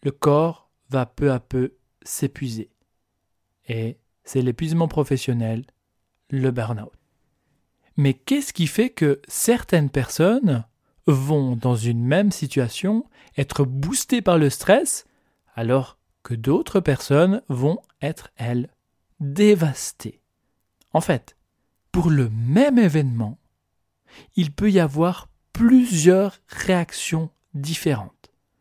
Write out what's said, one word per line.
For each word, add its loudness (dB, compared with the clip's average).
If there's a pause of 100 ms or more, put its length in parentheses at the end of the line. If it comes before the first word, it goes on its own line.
le -4
corps -2 (200)
va -2
peu -2
à 0
peu -6 (260)
s'épuiser. -8 (1000)
Et -8 (280)
c'est -4
l'épuisement -2
professionnel, -4 (680)
le -2
burn-out. -6 (1040)
Mais 2
qu'est-ce -4
qui -2
fait 0
que 0
certaines 0
personnes 0 (420)
vont, 0
dans 0
une -2
même 2
situation, -2 (320)
être -2
boostées -2
par 2
le 2
stress, 0 (480)
alors -2 (240)
que -8
d'autres 0
personnes 2
vont -2 (220)
être, -8
elles, -4 (480)
dévastées ? 0 (720)
En 0
fait, -4 (560)
pour 2
le 2
même 2
événement, 0 (960)
il 0
peut 0
y 4
avoir 0 (240)
plusieurs 4 (100)
réactions -4 (240)
différentes. -6 (280)